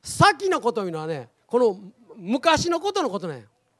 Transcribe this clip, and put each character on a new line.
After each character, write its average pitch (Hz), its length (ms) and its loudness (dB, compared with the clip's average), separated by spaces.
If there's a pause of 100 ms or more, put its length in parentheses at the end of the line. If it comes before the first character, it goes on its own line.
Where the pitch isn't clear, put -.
先 381 480 4
の 339 100 2
こ 226 140 0
と 220 100 -4
い 185 40 -4
う 175 40 -6
の 160 80 -8
は 156 60 -8
ね、 147 240 -6 (160)
こ 233 140 0
の 208 200 4 (380)
昔 269 540 0
の 339 80 -2
こ 392 120 -4
と 392 120 -2
の 262 60 -4
こ 190 100 -6
と 175 80 -8
ね。 127 180 -12 (340)